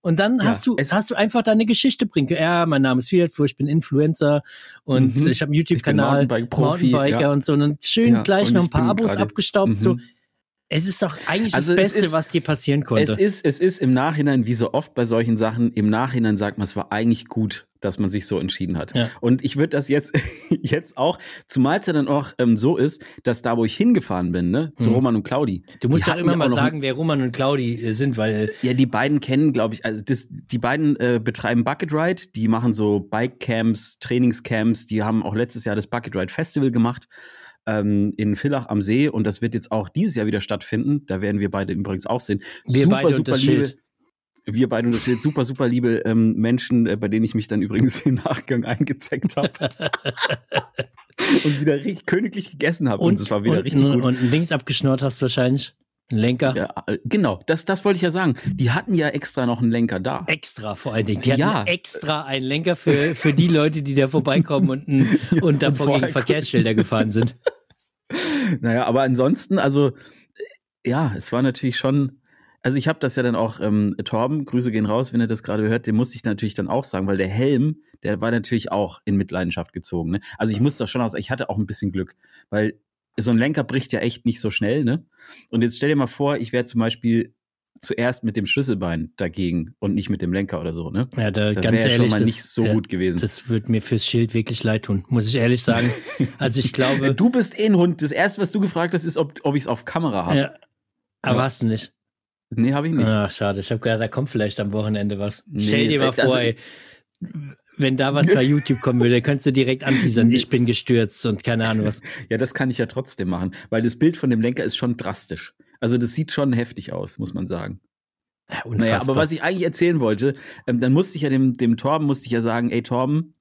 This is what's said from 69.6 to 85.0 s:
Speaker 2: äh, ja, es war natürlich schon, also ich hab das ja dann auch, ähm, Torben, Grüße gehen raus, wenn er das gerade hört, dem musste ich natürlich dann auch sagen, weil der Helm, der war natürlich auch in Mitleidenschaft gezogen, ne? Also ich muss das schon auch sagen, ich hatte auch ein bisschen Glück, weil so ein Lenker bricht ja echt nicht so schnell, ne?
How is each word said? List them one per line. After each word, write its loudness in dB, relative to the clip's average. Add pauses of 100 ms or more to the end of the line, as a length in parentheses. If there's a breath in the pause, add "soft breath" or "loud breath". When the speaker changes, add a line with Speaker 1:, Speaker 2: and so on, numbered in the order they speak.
Speaker 2:
äh, -12
ja, 0
es -6
war 0
natürlich -2
schon, -2 (420 soft breath)
also 0
ich -2
hab -2
das -2
ja 0
dann 0
auch, -2
ähm, 0
Torben, -2
Grüße -2
gehen 0
raus, -2
wenn 0
er 2
das -4
gerade -2
hört, -2
dem 2
musste 0
ich -12
natürlich -4
dann -6
auch -2
sagen, -4
weil 0
der 0
Helm, 0 (260 soft breath)
der -4
war -2
natürlich -2
auch -4
in 0
Mitleidenschaft -4
gezogen, -6
ne? -2 (180 loud breath)
Also -2
ich -2
muss 0
das -4
schon -2
auch -2
sagen, -6
ich -8
hatte -6
auch -4
ein -2
bisschen -6
Glück, -6 (340 soft breath)
weil -2 (400)
so 0
ein 4
Lenker 0
bricht -4
ja -2
echt -4
nicht -2
so -2
schnell, -2
ne? -2 (460 loud breath)